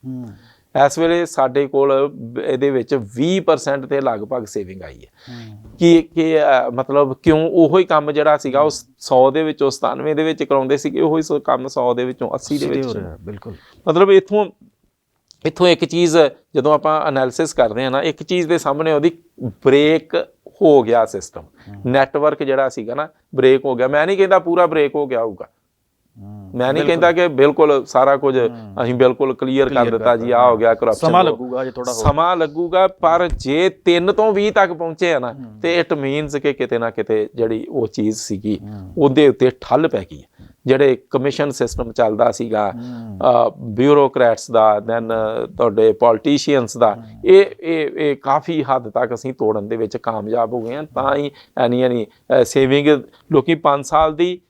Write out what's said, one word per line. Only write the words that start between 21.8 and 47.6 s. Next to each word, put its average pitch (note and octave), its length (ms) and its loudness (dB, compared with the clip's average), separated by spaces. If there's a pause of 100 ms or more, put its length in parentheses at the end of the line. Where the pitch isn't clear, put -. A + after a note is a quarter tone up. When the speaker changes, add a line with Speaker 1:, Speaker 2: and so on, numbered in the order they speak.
Speaker 2:
ਨੈਟਵਰਕ C#3+ 560 0
ਜਿਹੜਾ C3+ 260 -2
ਸੀਗਾ A#2 260 -8
ਨਾ D3+ 140 -6 (260)
ਬ੍ਰੇਕ C3 300 4
ਹੋ C3+ 100 -2
ਗਿਆ। B2 140 0
ਮੈਂ D3 180 0
ਨਹੀਂ F#3+ 100 -2
ਕਹਿੰਦਾ F#3+ 220 4
ਪੂਰਾ F3 280 2
ਬ੍ਰੇਕ D3 280 0
ਹੋ D3 120 -2
ਗਿਆ B2 160 -4
ਹੋਊਗਾ, G#2+ 260 -8 (720)
Speaker 1:
ਹੂੰ, G2+ 340 -18
Speaker 2:
ਮੈਂ B2+ 180 0
ਨਹੀਂ - 0 -
Speaker 1:
ਬਿਲਕੁਲ। D3 140 0
Speaker 2:
ਕਹਿੰਦਾ E3+ 260 2
ਕਿ F3 160 2
ਬਿਲਕੁਲ C#3+ 580 4
ਸਾਰਾ C#3 300 4
ਕੁਝ C#3 220 0
Speaker 1:
ਹੂੰ। A2+ 440 -4
Speaker 2:
ਅਸੀਂ B2 120 -2
ਬਿਲਕੁਲ B2+ 400 2
ਕਲੀਅਰ C3 340 0
ਕਰ C#3 60 -6
Speaker 1:
ਕਲੀਅਰ A#2+ 240 2
Speaker 2:
ਦਿੱਤਾ A#2 180 2
Speaker 1:
ਕਰ A2+ 80 -4
Speaker 2:
ਜੀ, A#2+ 60 -2
ਆਹ B2 200 4
ਹੋ A2+ 60 2
ਗਿਆ A2+ 180 4
ਕਰਪਸ਼ਨ A2+ 340 0
Speaker 1:
ਸਮਾਂ E3+ 120 4
Speaker 2:
ਉਹ। F3+ 60 4
Speaker 1:
ਲੱਗੂਗਾ B2+ 380 -4
ਜੇ C3 60 -8
ਥੋੜ੍ਹਾ B2 220 -8
ਹੋਰ। A#2 140 -2
Speaker 2:
ਸਮਾਂ E3 300 2
ਲੱਗੂਗਾ, E3+ 520 0
ਪਰ F3 400 0
ਜੇ D#3 400 -2
ਤਿੰਨ F3+ 440 0
ਤੋਂ G#3+ 200 2
ਵੀਹ G3+ 200 0
ਤੱਕ G3 200 2
ਪਹੁੰਚੇ E3 420 -4
ਆ C#3 40 0
ਨਾ, B2 140 -6
Speaker 1:
ਹੂੰ। A2+ 300 -18
Speaker 2:
ਤੇ E3+ 180 0
it E3 160 -2
means C#3+ 440 -4
ਕਿ C#3+ 120 -2
ਕਿਤੇ B2 260 -4
ਨਾ A#2 120 -4
ਕਿਤੇ G#2+ 440 -4
ਜਿਹੜੀ A2+ 360 -4
ਉਹ A#2+ 160 -4
ਚੀਜ਼ G#2+ 300 -4
ਸੀਗੀ G#2 460 -6
Speaker 1:
ਹੂੰ। G2+ 360 -16
Speaker 2:
ਉਹਦੇ C#3+ 300 4
ਉੱਤੇ B2+ 220 2 (100)
ਠੱਲ D3+ 280 0
ਪੈ G2 240 -4
ਗਈ D2+ 60 -20
ਹੈ। - 100 -20 (380)
ਜਿਹੜੇ C3 320 2 (120)
ਕਮਿਸ਼ਨ C#3+ 400 -2
ਸਿਸਟਮ A#2+ 420 -6
ਚੱਲਦਾ A2+ 380 2
ਸੀਗਾ, G#2+ 420 -4
Speaker 1:
ਹੂੰ। A#2 460 -14
Speaker 2:
ਅ, A#2 400 2
ਬਿਊਰੋਕਰੈਟਸ B2+ 920 2
ਦਾ, A2 280 4
then, A2+ 340 -4
ਅ, A2+ 340 -4 (100)
ਤੁਹਾਡੇ A2 360 2
ਪੋਲੀਟੀਸ਼ੀਅਨਸ A#2+ 840 0
ਦਾ, A2+ 180 2
Speaker 1:
ਹੂੰ। A#2 100 -16 (200)
Speaker 2:
ਇਹ, F#3+ 200 8 (160)